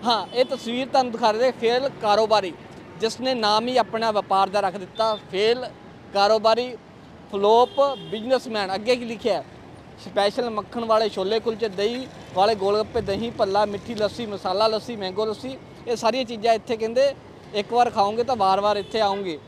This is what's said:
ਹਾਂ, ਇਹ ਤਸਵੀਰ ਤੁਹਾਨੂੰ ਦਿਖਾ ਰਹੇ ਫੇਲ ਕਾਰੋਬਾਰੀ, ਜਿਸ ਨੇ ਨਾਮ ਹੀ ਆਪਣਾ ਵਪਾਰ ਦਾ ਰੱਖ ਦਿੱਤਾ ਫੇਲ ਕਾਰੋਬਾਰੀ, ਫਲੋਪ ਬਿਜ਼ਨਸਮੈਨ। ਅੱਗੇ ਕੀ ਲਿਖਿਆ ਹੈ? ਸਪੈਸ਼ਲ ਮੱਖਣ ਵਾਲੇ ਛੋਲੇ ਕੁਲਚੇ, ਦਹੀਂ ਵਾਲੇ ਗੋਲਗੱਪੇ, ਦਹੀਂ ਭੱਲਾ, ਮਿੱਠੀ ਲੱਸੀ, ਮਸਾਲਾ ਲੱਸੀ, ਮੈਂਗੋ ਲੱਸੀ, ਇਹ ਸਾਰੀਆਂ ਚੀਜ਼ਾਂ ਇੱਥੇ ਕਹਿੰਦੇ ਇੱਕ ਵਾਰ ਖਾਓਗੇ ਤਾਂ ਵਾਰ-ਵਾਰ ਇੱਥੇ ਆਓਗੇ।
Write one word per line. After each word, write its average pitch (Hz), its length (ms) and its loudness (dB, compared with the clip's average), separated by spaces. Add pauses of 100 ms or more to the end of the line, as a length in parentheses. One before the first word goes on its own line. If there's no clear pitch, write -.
ਹਾਂ, 214 300 0
ਇਹ 247 100 4
ਤਸਵੀਰ 247 420 -4
ਤੁਹਾਨੂੰ 254 260 2
ਦਿਖਾ 226 180 2
ਰਹੇ 240 200 2
ਫੇਲ 240 380 0 (140)
ਕਾਰੋਬਾਰੀ, 208 500 4 (480)
ਜਿਸ 220 200 -2
ਨੇ 262 140 0
ਨਾਮ 220 340 2
ਹੀ 254 80 0
ਆਪਣਾ 220 340 0
ਵਪਾਰ 196 380 2
ਦਾ 202 120 0
ਰੱਖ 196 160 -2
ਦਿੱਤਾ 214 420 -2 (120)
ਫੇਲ 226 360 0 (480)
ਕਾਰੋਬਾਰੀ, 220 640 4 (560)
ਫਲੋਪ 220 380 4 (400)
ਬਿਜ਼ਨਸਮੈਨ। 220 640 -2
ਅੱਗੇ 220 220 0
ਕੀ 240 80 -8
ਲਿਖਿਆ 220 300 -2
ਹੈ? 147 100 -4 (600)
ਸਪੈਸ਼ਲ 208 460 0
ਮੱਖਣ 220 340 -6
ਵਾਲੇ 220 240 4
ਛੋਲੇ 202 320 -2
ਕੁਲਚੇ, 226 280 -4
ਦਹੀਂ 226 380 -2 (280)
ਵਾਲੇ 208 200 4
ਗੋਲਗੱਪੇ, 208 460 0
ਦਹੀਂ 208 320 -4
ਭੱਲਾ, 208 320 2
ਮਿੱਠੀ 208 300 -6
ਲੱਸੀ, 214 320 -4
ਮਸਾਲਾ 196 400 -2
ਲੱਸੀ, 220 300 -2
ਮੈਂਗੋ 196 300 -4
ਲੱਸੀ, 247 300 -8 (320)
ਇਹ 240 80 -2
ਸਾਰੀਆਂ 233 280 0
ਚੀਜ਼ਾਂ 226 300 0
ਇੱਥੇ 226 220 -2
ਕਹਿੰਦੇ 233 380 0 (400)
ਇੱਕ 208 180 -4
ਵਾਰ 240 180 4
ਖਾਓਗੇ 220 340 0
ਤਾਂ 254 120 -2
ਵਾਰ-ਵਾਰ 202 400 2
ਇੱਥੇ 208 240 -4
ਆਓਗੇ। 196 480 -2